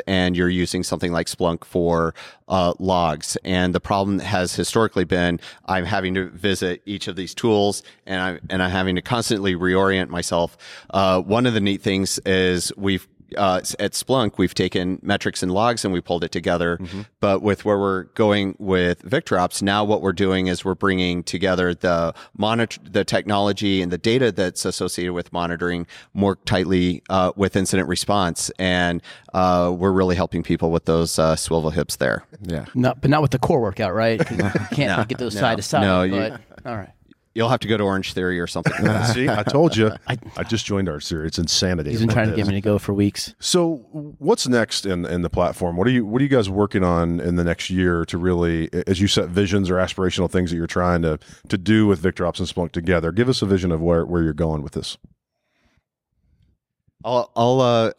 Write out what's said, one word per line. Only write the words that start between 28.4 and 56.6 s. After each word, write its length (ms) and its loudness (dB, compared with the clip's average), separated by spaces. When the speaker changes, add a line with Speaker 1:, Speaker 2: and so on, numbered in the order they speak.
Speaker 1:
And, 420 0
uh, 460 2
we're 140 2
really 240 2
helping 260 -2
people 300 0
with 140 0
those, 300 2
uh, 200 4
swivel 340 0
hips 240 -2
there. 300 -2
Speaker 3:
Yeah. 220 -6
Speaker 4:
Not, 260 0
but 100 2
not 120 4
with 80 2
the 80 -2
core 220 2
workout, 340 -2
right? 240 0
'Cause 200 -2
you 60 0
Speaker 1:
<laughs> 280 -2
Speaker 4:
can't 260 0
Speaker 1:
No, 60 0
Speaker 4:
get 140 -6
those 180 -6
Speaker 1:
no, 40 -2
Speaker 4:
side 180 0
to 40 -6
side, 200 0
Speaker 1:
no, 200 4
you 140 0
Speaker 4:
but 240 -4
all 100 -8
right. 140 -12
Speaker 1:
You'll 160 0
have 120 2
to 80 -8
go 80 4
to 80 2
Orange 280 0
Theory 280 0
or 80 -4
something. 260 -2
Speaker 2:
<laughs> 300 0
See, 240 2
I 160 0
told 320 2
you. 160 4
Speaker 4:
I, 100 -4
Speaker 2:
I 60 -4
just 240 -2
joined 220 -2
Orange 180 -8
Theory. 220 -4
It's 100 -6
insanity. 520 0
Speaker 4:
He's 100 -2
been 80 2
trying 180 2
to 60 0
Speaker 2:
It 40 -2
Speaker 4:
get 60 0
Speaker 2:
is. 60 -2
Speaker 4:
me 80 0
to 40 -2
go 160 2
for 160 -2
weeks. 460 0
Speaker 2:
So 480 0
what's 300 0
next 360 0
in, 220 -2
in 160 -2
the 80 -2
platform? 460 0
What 100 2
are 60 2
you, 120 2
what 160 -2
are 40 4
you 40 0
guys 220 2
working 320 2
on 380 2
in 160 0
the 80 2
next 260 -2
year 360 2
to 120 -6
really, 500 0
as 120 2
you 60 4
set 220 0
visions 420 0
or 60 2
aspirational 520 0
things 220 0
that 60 -2
you're 100 -4
trying 360 0
to, 180 0
to 80 -2
do 300 4
with 160 2
VictorOps 380 -2
and 80 -4
Splunk 240 -4
together? 400 0
Give 160 2
us 140 0
a 40 0
vision 240 2
of 100 0
where, 240 2
where 200 0
you're 80 0
going 300 -2
with 100 -10
this. 260 -8